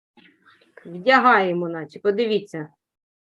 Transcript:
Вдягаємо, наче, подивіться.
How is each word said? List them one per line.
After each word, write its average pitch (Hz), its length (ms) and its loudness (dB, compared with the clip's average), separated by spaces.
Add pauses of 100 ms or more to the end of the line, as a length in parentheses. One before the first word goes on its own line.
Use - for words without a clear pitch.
(840)
Вдягаємо, 185 840 2
наче, 160 300 -12
подивіться. 202 680 -2 (540)